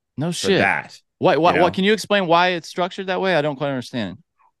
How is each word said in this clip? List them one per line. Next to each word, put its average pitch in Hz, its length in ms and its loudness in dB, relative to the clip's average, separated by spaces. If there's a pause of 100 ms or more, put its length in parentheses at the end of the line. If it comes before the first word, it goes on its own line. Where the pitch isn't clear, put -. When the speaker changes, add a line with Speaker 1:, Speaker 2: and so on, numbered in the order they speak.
(180)
Speaker 1:
No 160 160 -4
Speaker 2:
for - 160 -6
Speaker 1:
shit. 190 100 2
Speaker 2:
that?" 92 420 -2 (180)
Speaker 1:
Why, 170 180 4
why, 170 160 4
Speaker 2:
You - 60 0
know? 170 40 4
Speaker 1:
what, 175 120 2
can 190 100 -2
you 208 80 4
explain 202 340 0
why 170 220 4
it's 175 200 -4
structured 185 380 -6
that 185 140 -4
way? 185 160 0
I 147 60 2
don't 147 140 -2
quite 143 140 -4
understand. 117 480 -8 (420)